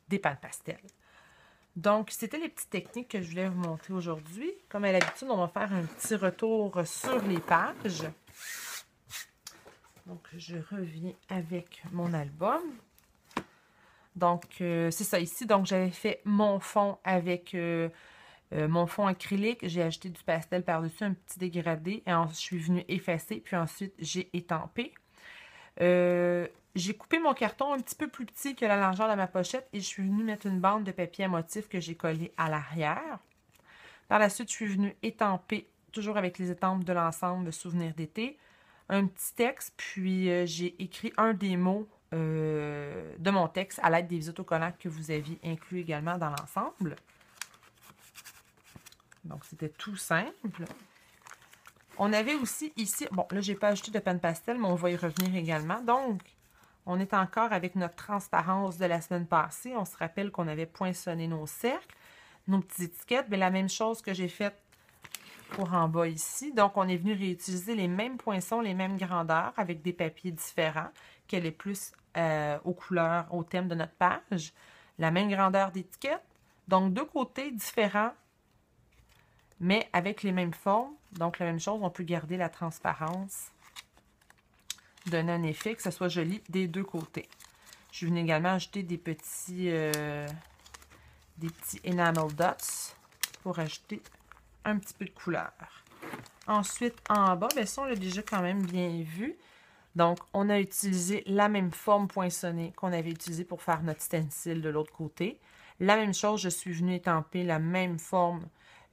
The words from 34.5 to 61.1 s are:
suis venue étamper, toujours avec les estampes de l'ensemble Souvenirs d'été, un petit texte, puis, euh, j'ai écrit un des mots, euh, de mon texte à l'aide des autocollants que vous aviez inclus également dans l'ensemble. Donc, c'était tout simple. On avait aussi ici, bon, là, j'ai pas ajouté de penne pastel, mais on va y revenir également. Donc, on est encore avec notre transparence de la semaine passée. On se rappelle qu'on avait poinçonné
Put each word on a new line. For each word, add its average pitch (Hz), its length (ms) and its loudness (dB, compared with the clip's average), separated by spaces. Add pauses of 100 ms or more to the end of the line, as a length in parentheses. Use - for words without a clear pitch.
suis 220 120 -4
venue 196 340 2
étamper, 208 680 0 (240)
toujours 208 240 -4
avec 185 200 0
les 180 140 -2
estampes 185 320 0
de 180 100 0
l'ensemble 175 600 0
Souvenirs 170 400 -2
d'été, 214 440 -6 (520)
un 196 180 4
petit - 260 -6
texte, - 440 0
puis, 185 520 0
euh, 175 160 4
j'ai 175 380 -4
écrit - 340 -8
un 220 160 6
des 190 240 2
mots, 190 300 2 (260)
euh, 156 1040 -2
de 175 140 2
mon 185 160 4
texte - 340 -4
à - 80 6
l'aide 170 180 4
des 165 220 -2
autocollants 170 480 -2
que - 120 -8
vous 156 220 -8
aviez 151 320 -4
inclus 165 360 -6
également 165 380 -2
dans 165 120 -2
l'ensemble. 151 640 -4 (2250)
Donc, 156 220 -12
c'était 156 240 -10
tout 202 260 -10
simple. 180 720 -4 (1300)
On 202 140 4
avait 220 240 4
aussi 302 400 -4
ici, 226 360 -4
bon, 190 200 0
là, 196 80 -2
j'ai 196 160 -2
pas 208 140 4
ajouté 208 200 0
de 214 100 -2
penne 180 200 0
pastel, 175 400 -2
mais 220 80 2
on 180 80 4
va 175 160 2
y 175 40 0
revenir 180 400 -2
également. 165 460 0
Donc, 240 400 2 (640)
on 180 140 0
est 196 140 0
encore 214 380 2
avec 185 240 0
notre 175 200 0
transparence 190 840 0
de 185 80 2
la 170 160 2
semaine 175 240 -2
passée. 170 500 0
On 208 100 -2
se - 120 -12
rappelle 196 340 -4
qu'on 175 160 -2
avait 156 200 -4
poinçonné 170 600 -4